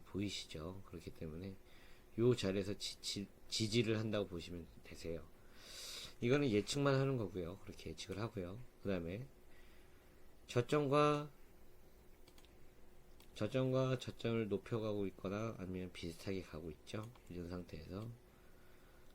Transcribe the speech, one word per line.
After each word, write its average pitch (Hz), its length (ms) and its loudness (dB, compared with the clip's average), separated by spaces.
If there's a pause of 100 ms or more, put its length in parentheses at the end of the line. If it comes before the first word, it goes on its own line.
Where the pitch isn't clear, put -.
보이시죠? 92 800 -4
그렇기 - 260 -8
때문에 87 420 -6 (680)
요 123 140 10
자리에서 98 440 2
지-, - 240 -6
지-, - 260 -2 (220)
지지를 110 500 4
한다고 104 300 2
보시면 85 360 -6 (200)
되세요. 82 360 -6 (1000)
이거는 135 280 6
예측만 135 460 6
하는 135 220 6
거고요. 92 480 -2
그렇게 - 240 -8
예측을 90 280 -6
하고요. 101 400 -2 (240)
그 - 60 -6
다음에 95 400 0 (1200)
저점과, 147 840 6 (2000)
저점과 131 640 4
저점을 113 500 0
높여가고 104 600 2
있거나 101 500 -2
아니면 92 340 -4
비슷하게 90 520 -4
가고 82 260 -6
있죠. 107 420 -6 (160)
이런 87 220 -6
상태에서 90 580 -6 (1080)